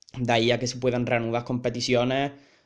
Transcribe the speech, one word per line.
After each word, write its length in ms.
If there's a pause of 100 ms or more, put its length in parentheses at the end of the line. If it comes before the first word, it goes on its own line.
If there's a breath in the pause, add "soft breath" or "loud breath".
(160)
de 160
ahí 160
a 80
que 80
se 140
puedan 260
reanudar 380
competiciones, 880 (340 loud breath)